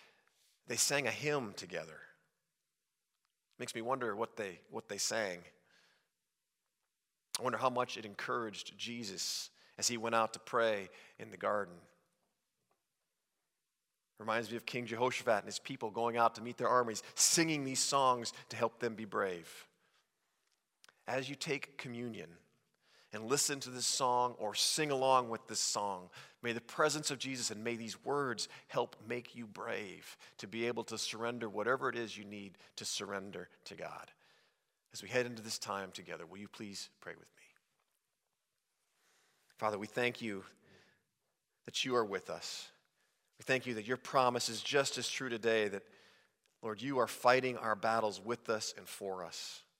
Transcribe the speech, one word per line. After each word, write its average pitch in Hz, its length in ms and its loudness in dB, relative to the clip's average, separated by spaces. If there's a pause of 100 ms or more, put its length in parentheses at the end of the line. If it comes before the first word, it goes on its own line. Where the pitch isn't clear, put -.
(680)
they 120 80 -4
sang 139 320 2
a 110 40 2
hymn 120 440 0
together. 80 440 -8 (1600)
Makes - 180 -8
me 117 60 -6
wonder 120 340 0
what 110 200 -2
they, 98 240 -6 (100)
what - 200 -10
they 101 80 -6
sang. 98 420 0 (2000)
I 117 40 -6
wonder 120 160 0
how 131 100 2
much 123 260 0
it 110 100 -8
encouraged 107 720 -6
Jesus 110 720 -6 (280)
as 104 100 0
he 120 100 0
went 113 180 0
out 113 180 4
to - 60 -10
pray 110 500 2 (300)
in 107 120 -14
the 98 60 -12
garden. 101 360 0 (2500)
Reminds 110 320 0
me 120 60 -2
of 110 80 -10
King 123 200 -4
Jehoshaphat 117 520 2
and 101 80 -2
his 101 140 -6
people 123 300 -6
going 117 280 0
out 117 180 8
to 110 60 -10
meet 120 160 -8
their 123 100 2
armies, 120 360 4 (120)
singing 160 480 6
these 131 160 0
songs 127 540 4 (160)
to 117 60 -8
help 113 240 2
them 113 160 0
be 110 100 -6
brave. 92 440 0 (1600)
As 127 220 -2
you 143 60 -8
take 143 420 -6
communion 120 520 -8 (840)
and 110 140 -6
listen 143 340 2
to 127 80 -8
this 123 180 -4
song 123 500 4
or 104 160 -2
sing - 380 2
along 131 380 6
with 113 180 -6
this 110 120 -4
song, 98 500 0 (340)
may 120 100 0
the 113 80 -6
presence 151 480 2
of 139 80 -2
Jesus 127 320 -4
and 107 140 -8
may 117 120 -2
these 113 300 -8
words 135 440 -2 (180)
help 120 280 -2 (120)
make 120 280 -6
you 120 120 -10
brave 101 680 -8 (220)
to 113 100 -10
be 113 200 -2
able 117 160 -2
to 110 140 -8
surrender 113 520 -4
whatever 120 400 2
it 117 60 -2
is 113 200 -4
you 110 100 -12
need 101 320 -12 (180)
to 107 100 -8
surrender 95 640 -6 (160)
to 98 100 -14
God. - 360 -12 (840)
As - 80 -12
we 98 80 -12
head 123 160 4
into 120 160 -8
this 110 160 -6
time 98 340 -4
together, 87 340 -10
will 87 120 -16
you 101 120 -12
please 101 400 -10 (100)
pray - 140 -12
with 82 240 -20
me? - 60 -20 (2250)
Father, 107 200 0
we 101 80 -6
thank 120 380 0
you 101 200 -6 (1200)
that - 200 -2
you 127 100 0
are 120 80 4
with 98 280 -4
us. - 360 -8 (720)
We - 60 -20
thank 127 240 2
you 123 80 -2
that 107 100 -4
your 123 120 0
promise 123 520 4
is 110 120 -4
just 139 360 4
as 123 100 -2
true - 220 -4
today, 113 380 6
that, 98 160 -6 (800)
Lord, 107 180 -6
you 135 160 -2
are 120 80 6
fighting 127 520 6
our 110 180 0
battles 107 440 2
with 113 300 -2
us 107 260 0
and 95 120 -14
for 95 360 -6
us. - 380 -10 (180)